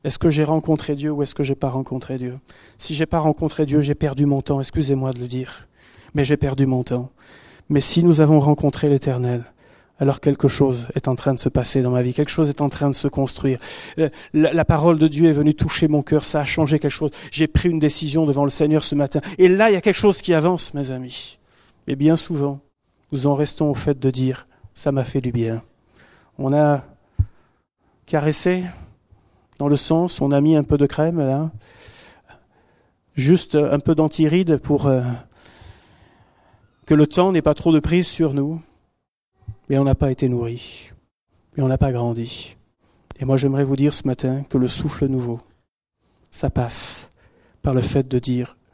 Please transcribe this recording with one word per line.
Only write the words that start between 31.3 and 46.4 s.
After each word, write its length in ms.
Juste 400
un 240
peu 160
d'antiride 600
pour, 280
euh, 160
que 80
le 140
temps 240
n'ait 100
pas 140
trop 160
de 80
prise 280
sur 280
nous. 260
Mais 120
on 40
n'a 120
pas 160
été 180
nourri. 600
Et 60
on 40
n'a 120
pas 120
grandi. 680
Et 60
moi, 120
j'aimerais 260
vous 120
dire 200
ce 100
matin 420
que 120
le 80
souffle 400
nouveau, 320
ça 220